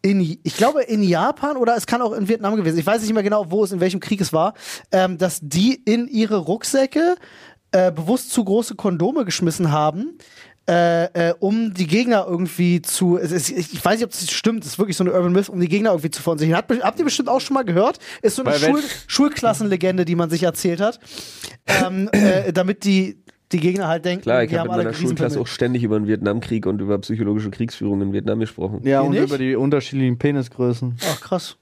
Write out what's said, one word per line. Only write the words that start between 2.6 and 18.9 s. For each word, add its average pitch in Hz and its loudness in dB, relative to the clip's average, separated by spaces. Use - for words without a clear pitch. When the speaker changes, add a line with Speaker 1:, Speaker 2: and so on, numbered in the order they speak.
Speaker 1:
ich 147 -2
weiß 214 2
nicht 220 -2
mehr 214 2
genau, 202 0
wo 208 2
es, 185 -4
in 180 -4
welchem 185 2
Krieg 202 -2
es - 0
war, 170 2
ähm, 185 2
dass 180 -2
die 175 2
in 233 2
ihre 220 0
Rucksäcke, 269 0
äh, 185 4
bewusst 165 -2
zu 233 2
große 208 0
Kondome 208 0
geschmissen 165 0
haben, 156 0
äh, 170 2
äh, 170 0
um 214 0
die 170 -2
Gegner 220 2
irgendwie 175 0
zu, 180 2
es 160 -2
ist, 175 -2
ich - -6
weiß 208 2
nicht, 226 -2
ob 233 -8
das - -6
stimmt, 226 -2
das 147 -10
ist - -10
wirklich 190 -2
so 185 0
eine 180 2
Urban 180 2
Myth, 196 2
um 185 -8
die 175 0
Gegner 202 2
irgendwie 160 0
zu - -10
verunsichern. 160 2
Hat - -2
be-, 247 0
habt - -2
ihr 330 2
bestimmt 269 -2
auch 254 2
schon 269 -4
mal 269 0
gehört? 190 2
Ist 208 2
so 262 -4
eine 262 0
Speaker 2:
Weil 294 2
wenn 311 4
Speaker 1:
Schul-, 302 0